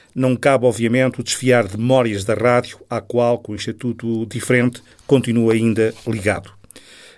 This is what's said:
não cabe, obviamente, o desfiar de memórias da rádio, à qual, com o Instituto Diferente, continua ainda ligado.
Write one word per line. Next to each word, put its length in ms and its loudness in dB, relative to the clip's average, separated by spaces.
não 220 0
cabe, 320 2
obviamente, 540 0
o 20 -6
desfiar 460 2
de 100 -8
memórias 460 0
da 100 -2
rádio, 460 0
à 100 -4
qual, 380 0
com 140 -14
o 20 -8
Instituto 720 -6
Diferente, 560 -2
continua 460 2
ainda 420 0
ligado. 420 -4